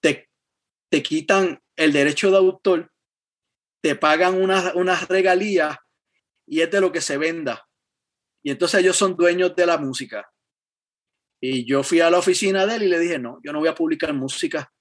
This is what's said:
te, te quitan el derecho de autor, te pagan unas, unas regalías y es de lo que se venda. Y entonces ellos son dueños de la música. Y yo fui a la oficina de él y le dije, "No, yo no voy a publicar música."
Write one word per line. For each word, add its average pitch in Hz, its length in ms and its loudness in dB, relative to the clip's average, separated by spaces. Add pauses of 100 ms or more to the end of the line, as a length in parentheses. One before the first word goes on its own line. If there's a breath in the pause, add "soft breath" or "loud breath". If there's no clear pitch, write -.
te, - 280 -2 (600)
te 151 140 0
quitan 170 580 0 (140)
el 156 180 2
derecho 151 380 2
de 196 60 4
autor, 185 540 0 (880)
te 147 140 0
pagan 180 460 2
unas, 190 320 0
unas 180 340 -2
regalías 185 720 0 (680)
y 160 140 -2
es 170 100 0
de 202 100 2
lo 185 100 2
que 160 100 -4
se 143 160 -4
venda. 156 500 -6 (760)
Y 143 80 -6
entonces 175 280 -2
ellos 180 160 4
son 185 200 0
dueños 175 400 2
de 180 100 2
la 170 120 2
música. 127 540 -8 (1080)
Y 127 260 -4
yo 139 180 0
fui 165 160 2
a 165 100 4
la 175 80 4
oficina 190 480 0
de 226 120 -2
él 214 60 -2
y 196 40 2
le 170 120 2
dije, 170 200 -2
"No, 123 240 -12
yo 147 100 -14
no 151 60 -6
voy 160 80 0
a 160 80 0
publicar 156 380 -2
música." 139 680 -6